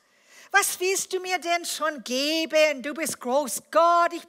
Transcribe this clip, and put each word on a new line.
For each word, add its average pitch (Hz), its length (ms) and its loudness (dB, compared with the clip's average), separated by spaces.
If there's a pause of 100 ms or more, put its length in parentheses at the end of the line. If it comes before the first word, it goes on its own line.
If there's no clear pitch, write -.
(520)
was - 260 2
willst 381 340 -2
du 370 60 -4
mir 370 200 -4
denn 339 260 -2
schon 294 400 -6
geben? 302 800 0
Du 285 120 -8
bist 320 240 -6
groß, 254 540 -2
Gott, 339 400 4
ich 330 160 -10